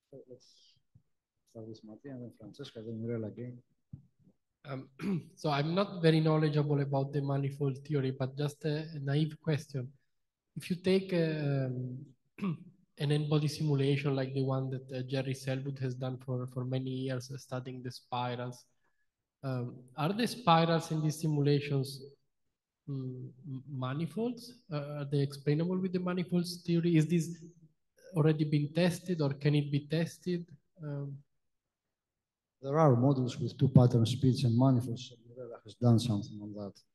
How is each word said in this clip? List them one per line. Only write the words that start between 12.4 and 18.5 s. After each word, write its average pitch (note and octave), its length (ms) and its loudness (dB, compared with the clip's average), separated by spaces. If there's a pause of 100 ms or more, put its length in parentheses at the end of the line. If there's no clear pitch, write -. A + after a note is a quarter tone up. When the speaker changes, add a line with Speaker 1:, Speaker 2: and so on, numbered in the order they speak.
Speaker 2:
an D3 120 -2
n-body D3 380 2
simulation C#3+ 680 0
like C3 200 -2
the C3+ 100 0
one C3 260 -2
that, C3 240 -8
uh, B2+ 80 -6
Jerry C3 320 -4
Selwood C3+ 460 -6
has B2+ 140 -4
done B2+ 300 -6
for, B2+ 300 -4
for B2+ 100 -4
many C3 260 -4
years, C3 440 -6
uh, C3 40 -12
studying B2+ 440 -10
the B2 80 -8
spirals, B2 760 -8 (760)